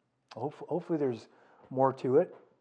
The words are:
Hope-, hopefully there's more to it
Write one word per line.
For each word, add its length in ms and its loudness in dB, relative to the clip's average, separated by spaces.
Hope-, 340 -10
hopefully 300 -4
there's 280 -2
more 220 2
to 240 2
it 180 2